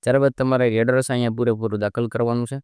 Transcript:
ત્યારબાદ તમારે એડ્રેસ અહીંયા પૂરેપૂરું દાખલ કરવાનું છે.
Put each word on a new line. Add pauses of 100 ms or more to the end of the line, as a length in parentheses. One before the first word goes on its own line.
ત્યારબાદ
તમારે
એડ્રેસ
અહીંયા
પૂરેપૂરું
દાખલ
કરવાનું
છે.